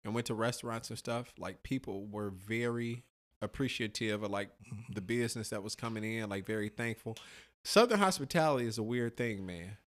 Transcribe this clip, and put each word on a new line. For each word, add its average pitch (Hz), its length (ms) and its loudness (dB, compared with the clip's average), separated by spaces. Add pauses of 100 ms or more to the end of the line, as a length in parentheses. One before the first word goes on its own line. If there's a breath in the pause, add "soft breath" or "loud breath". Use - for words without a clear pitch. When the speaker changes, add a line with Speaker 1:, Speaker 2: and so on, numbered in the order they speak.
Speaker 1:
and 107 120 -2
went 117 120 0
to 123 60 -2
restaurants 113 560 -2
and 117 80 -6
stuff. 120 400 -4
Like, 85 240 -8
people 104 460 -4
were 104 240 -2
very 117 720 -2 (380)
appreciative 107 840 0
of, 101 80 -2
like, 101 180 0 (160)
Speaker 2:
Mm-hmm. 107 280 -10
Speaker 1:
the 101 80 -4
business 113 480 0
that 107 120 -4
was 104 140 -6
coming 113 280 -4
in, 110 260 -2
like, 98 180 -4
very 107 220 0
thankful. 113 460 -4 (480 loud breath)
Southern 226 360 8
hospitality 156 680 4
is 113 140 -2
a 110 40 0
weird 117 340 0
thing, 110 280 -2
man. 90 320 -8 (140)